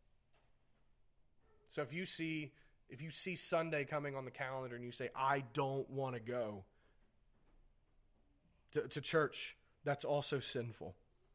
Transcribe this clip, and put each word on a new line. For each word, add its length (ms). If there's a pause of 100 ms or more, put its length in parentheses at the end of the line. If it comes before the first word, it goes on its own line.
(1700)
So 140
if 100
you 140
see, 460 (360)
if 140
you 80
see 260
Sunday 480
coming 300
on 100
the 60
calendar 440
and 100
you 80
say, 220
"I 380
don't 380
wanna 300
go 440 (2000)
to, 160
to 140
church," 520 (300)
that's 220
also 340
sinful. 540 (400)